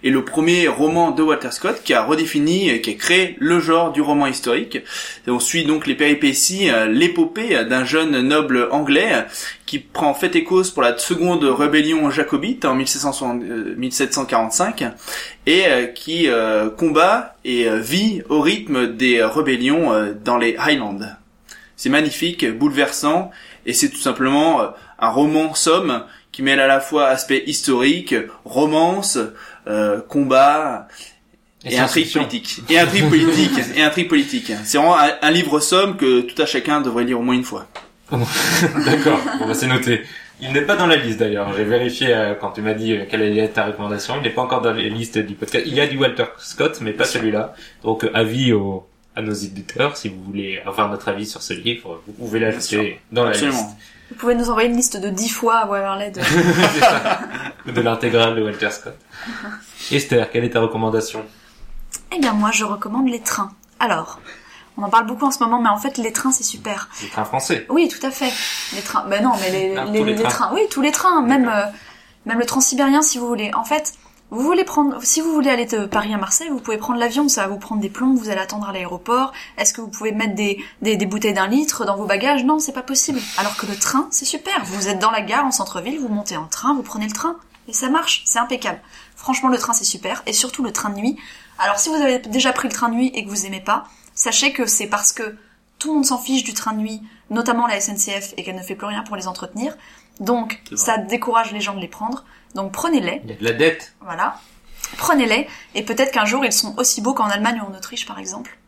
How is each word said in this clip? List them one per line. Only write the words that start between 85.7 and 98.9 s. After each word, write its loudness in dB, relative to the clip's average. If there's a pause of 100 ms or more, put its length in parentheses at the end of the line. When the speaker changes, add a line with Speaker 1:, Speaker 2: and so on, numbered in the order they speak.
Speaker 3:
vous -4
montez -4
en -8
train, -2
vous -2
prenez -8
le -8
train. -4 (320)
Et -14
ça -2
marche, 0
c'est 2
impeccable. -2 (360)
Franchement, 0
le 2
train, -2
c'est 0
super. -4
Et -4
surtout, -2
le -4
train -4
de -6
nuit. -2 (440)
Alors, 2
si 0
vous 0
avez 2
déjà 0
pris -4
le -4
train 0
de -2
nuit 2
et -6
que -12
vous -4
aimez -10
pas, -2 (300)
sachez 2
que -2
c'est 0
parce 0
que -8 (420)
tout -4
le 0
monde 4
s'en 0
fiche -2
du -8
train -4
de -4
nuit, -6 (280)
notamment 0
la 0
S -2
N -6
C -2
F, -12
et -10
qu'elle -10
ne -12
fait -8
plus -10
rien -6